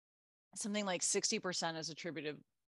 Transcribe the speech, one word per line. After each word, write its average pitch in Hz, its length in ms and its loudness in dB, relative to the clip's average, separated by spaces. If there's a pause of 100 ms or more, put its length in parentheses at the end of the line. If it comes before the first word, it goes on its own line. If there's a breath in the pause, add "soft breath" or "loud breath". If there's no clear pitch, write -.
(560)
something 208 300 0
like 180 160 2
sixty - 380 4
percent 170 380 0
is 156 120 -4
attributed, 151 460 -4 (340)